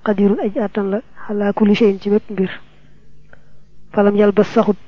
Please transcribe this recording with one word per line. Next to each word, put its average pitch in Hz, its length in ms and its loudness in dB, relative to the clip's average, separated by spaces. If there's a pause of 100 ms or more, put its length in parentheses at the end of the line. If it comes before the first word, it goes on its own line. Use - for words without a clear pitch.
qadirun, 202 360 2
aji 254 200 -4
àttan 202 300 -2
la, 202 120 -2 (280)
ala 202 240 -2
kulli 208 220 4
shay'in, 196 240 2
ci 202 100 -6
mépp 208 200 0
mbir." 190 200 -2 (1400)
Falam 202 240 2
yalbas, 208 320 4
saxut, 208 300 0 (100)